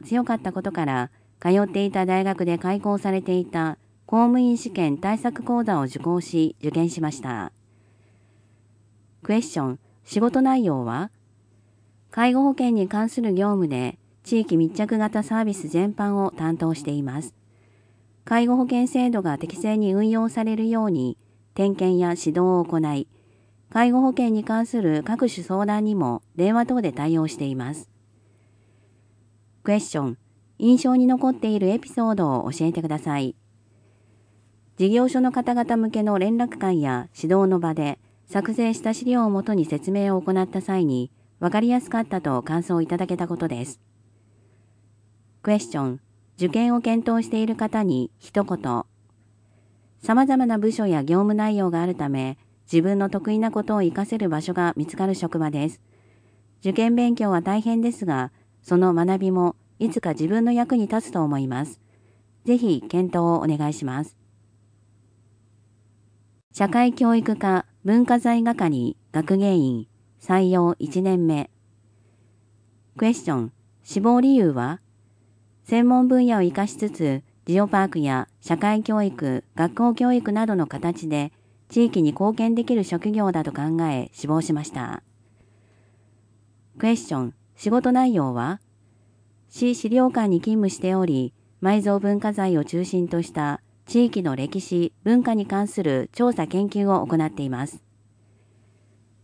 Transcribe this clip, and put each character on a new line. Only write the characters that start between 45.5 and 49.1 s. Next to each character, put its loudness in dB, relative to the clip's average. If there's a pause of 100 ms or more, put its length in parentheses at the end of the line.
エ 4
ス -12
チ -6
ョ -2
ン、 -4 (380)
受 0
験 2
を 2
検 0
討 0
し -14
て 0
い -2
る -4
方 -2
に 0 (100)
一 -2
言。 -4 (1200)